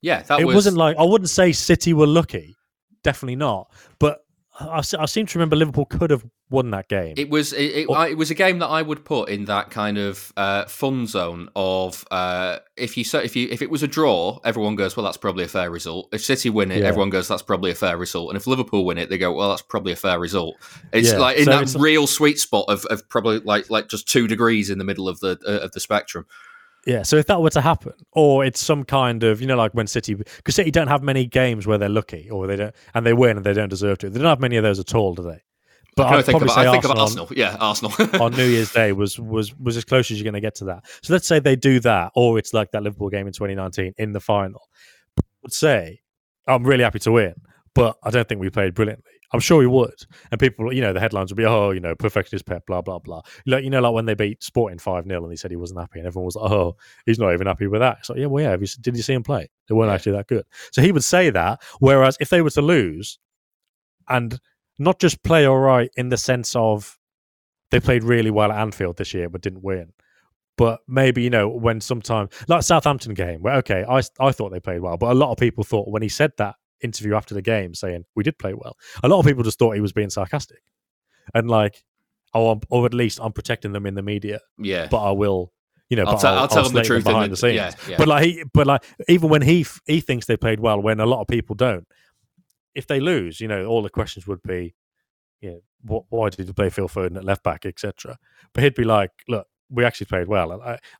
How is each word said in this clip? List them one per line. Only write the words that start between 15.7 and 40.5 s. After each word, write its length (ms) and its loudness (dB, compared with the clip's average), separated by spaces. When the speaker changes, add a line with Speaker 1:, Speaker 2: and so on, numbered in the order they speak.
Speaker 1:
If 120 -8
City 260 -2
win 220 0
it, 80 0
Speaker 2:
Yeah. 80 2
Speaker 1:
everyone 240 0
goes, 160 -2
"That's 160 -4
probably 260 -2
a 60 -2
fair 220 -2
result." 320 -8
And 80 -8
if 100 -8
Liverpool 360 0
win 140 -2
it, 140 -6
they 80 -4
go, 120 0
"Well, 180 -2
that's 120 -4
probably 300 -6
a 60 -6
fair 200 -2
result." 380 -4
It's 200 4
Speaker 2:
Yeah, 80 2
Speaker 1:
like 180 2
in 80 6
Speaker 2:
so 60 6
Speaker 1:
that 100 6
Speaker 2:
it's 140 -4
Speaker 1:
real 320 4
sweet 320 2
spot 280 0
of, 180 -2
of 240 -6
probably, 320 0
like, 280 -2
like, 180 -2
just 200 -10
two 200 4
degrees 440 0
in 80 -4
the 60 -6
middle 220 -6
of 120 -8
the, 260 -4
uh, 200 -2
of 80 -12
the 60 -12
spectrum. 460 -6
Speaker 2:
Yeah, 160 0
so 140 2
if 100 2
that 140 2
were 100 4
to 100 0
happen, 320 0
or 300 4
it's 160 -2
some 260 -2
kind 380 0
of, 160 2
you 60 -6
know, 120 0
like 180 0
when 100 0
City, 300 -4
'cause 400 -6
City 160 2
don't 160 2
have 160 0
many 240 0
games 400 0
where 100 2
they're 120 0
lucky, 420 -4
or 160 -6
they 80 -2
don't, 180 -6
and 100 0
they 80 6
win 240 6
and 80 -6
they 80 2
don't 160 0
deserve 300 -2
to. 100 -10
They 80 -8
don't 120 2
have 100 2
many 160 0
of 80 2
those 160 2
at 160 -6
all, 180 2
do 80 -10
they? 220 -12
But 80 4
Speaker 1:
I 40 2
can 100 6
Speaker 2:
I'd 60 2
Speaker 1:
think 140 4
Speaker 2:
probably 140 2
Speaker 1:
about, 100 4
Speaker 2:
say 40 6
Speaker 1:
I 40 6
think 140 4
Speaker 2:
Arsenal 80 2
Speaker 1:
about 80 2
Arsenal. 360 -2
Yeah, 220 -2
Arsenal. 640 0
<laughs> 20 -
Speaker 2:
on 80 2
New 160 2
Year's 240 2
Day 220 4
was, 260 -2
was, 380 -4
was 180 -4
as 80 -6
close 260 0
as 100 -6
you're 120 -8
gonna 80 -6
get 160 -8